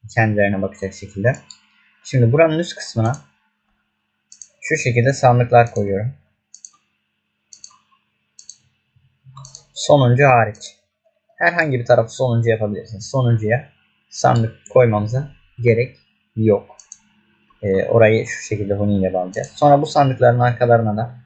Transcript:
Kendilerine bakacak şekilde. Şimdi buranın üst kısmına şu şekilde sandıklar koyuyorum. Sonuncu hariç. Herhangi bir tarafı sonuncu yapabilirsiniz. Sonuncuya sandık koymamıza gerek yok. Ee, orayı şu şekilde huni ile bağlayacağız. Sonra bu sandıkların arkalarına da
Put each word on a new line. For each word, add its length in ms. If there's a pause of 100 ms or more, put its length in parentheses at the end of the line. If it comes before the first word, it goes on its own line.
(160)
Kendilerine 460
bakacak 320
şekilde. 420 (680)
Şimdi 280
buranın 280
üst 160
kısmına 420 (1400)
şu 160
şekilde 360
sandıklar 580
koyuyorum. 420 (3500)
Sonuncu 520
hariç. 520 (600)
Herhangi 420
bir 60
tarafı 300
sonuncu 340
yapabilirsiniz. 600
Sonuncuya 600 (400)
sandık 460 (140)
koymamıza 640 (300)
gerek 360 (380)
yok. 400 (840)
Ee, 240
orayı 420
şu 140
şekilde 320
huni 260
ile 140
bağlayacağız. 340
Sonra 340
bu 40
sandıkların 540
arkalarına 580
da 180 (100)